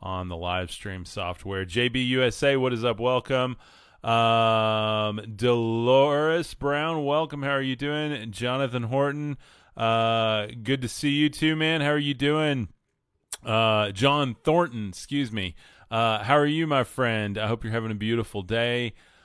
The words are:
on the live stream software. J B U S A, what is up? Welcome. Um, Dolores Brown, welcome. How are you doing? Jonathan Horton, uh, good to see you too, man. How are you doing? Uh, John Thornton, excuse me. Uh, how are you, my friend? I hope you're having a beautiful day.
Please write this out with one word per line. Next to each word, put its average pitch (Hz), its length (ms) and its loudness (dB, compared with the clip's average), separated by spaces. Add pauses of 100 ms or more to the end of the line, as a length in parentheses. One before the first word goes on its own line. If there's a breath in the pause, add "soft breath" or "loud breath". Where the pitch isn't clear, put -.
on 92 260 -6
the 87 80 -8
live 90 360 -4
stream 92 340 -12
software. 95 600 -8
J 113 220 0
B 123 140 -2
U 127 220 2
S 120 180 0
A, 139 160 4
what 127 160 0
is 113 100 -2
up? 117 160 0
Welcome. 127 580 0 (460 loud breath)
Um, 110 1160 2 (140)
Dolores 127 1200 4
Brown, 147 500 -2
welcome. 147 380 0
How 139 80 0
are 139 100 0
you 131 140 -2
doing? 147 560 -4
Jonathan 123 520 -2
Horton, 143 540 -2 (380 soft breath)
uh, 113 720 2 (140)
good 127 200 -2
to 120 80 -4
see 147 220 -2
you 147 180 2
too, 156 260 0
man. 156 240 0
How 147 120 0
are 147 60 2
you 143 160 -2
doing? 143 540 0 (800)
Uh, 110 460 2
John 131 520 2
Thornton, 156 460 0
excuse 135 420 -6
me. 95 240 -6 (340 loud breath)
Uh, 113 320 0
how 127 160 4
are 147 80 4
you, 156 220 0
my 139 160 2
friend? 110 540 -2
I 107 100 -2
hope 113 160 -2
you're 110 80 -6
having 113 200 -2
a 107 40 -4
beautiful 110 460 -2
day. 117 520 -2 (320 soft breath)